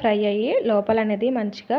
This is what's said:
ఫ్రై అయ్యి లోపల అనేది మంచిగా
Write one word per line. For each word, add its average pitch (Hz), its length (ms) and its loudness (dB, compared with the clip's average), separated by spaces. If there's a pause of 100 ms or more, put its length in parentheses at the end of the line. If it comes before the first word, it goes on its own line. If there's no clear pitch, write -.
ఫ్రై 214 180 2 (140)
అయ్యి 220 200 -2 (180)
లోపల 214 360 2
అనేది 208 220 0 (100)
మంచిగా 214 400 -4